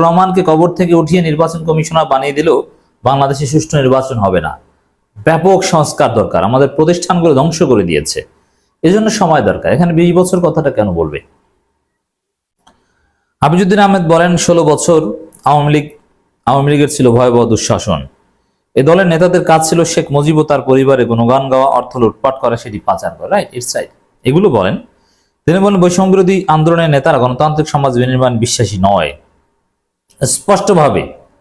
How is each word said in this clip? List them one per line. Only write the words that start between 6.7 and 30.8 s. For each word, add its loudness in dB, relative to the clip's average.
ধ্বংস 0
করে 2
দিয়েছে, -4
এজন্য 2
সময় 0
দরকার। -2
এখানে 0
বিশ 2
বছর 0
কথাটা -2
কেন -2
বলবে? -4
হাফিজউদ্দিন 2
আহমেদ 2
বলেন, 2
ষোলো 2
বছর 2
আওয়ামী 2
লীগ, 0
আওয়ামী 0
লীগের 2
ছিল 2
ভয়াবহ 2
দুঃশাসন। -2
এ 2
দলের 4
নেতাদের 2
কাজ 2
ছিল 0
শেখ -4
মুজিব 0
ও 2
তার -2
পরিবারে 2
গুণগান 0
গাওয়া, 2
অর্থ -2
লুটপাট -2
করা, -2
সেটি -12
পাচার -6
করা, -14
রাইট? -2
It's -10
right। -8
এগুলো 2
বলেন। 0
তিনি 2
বলেন, 2
"বৈষম্য 2
বিরোধী 2
আন্দোলনের 2
নেতারা 0
গণতান্ত্রিক -2
সমাজ -2
বিনির্মাণ 0
বিশ্বাসী -2
নয়।" 0
স্পষ্টভাবে 0